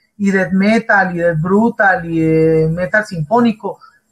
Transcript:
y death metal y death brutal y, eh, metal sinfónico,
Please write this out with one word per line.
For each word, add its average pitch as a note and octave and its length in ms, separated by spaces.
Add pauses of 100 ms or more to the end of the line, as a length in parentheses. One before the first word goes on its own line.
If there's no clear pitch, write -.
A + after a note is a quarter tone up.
(180)
y G3 120
death F#3 220
metal G3+ 640
y E3+ 40
death E3+ 220
brutal F#3+ 720
y, E3 100
eh, D#3+ 500
metal F3+ 340
sinfónico, G#3 760 (340)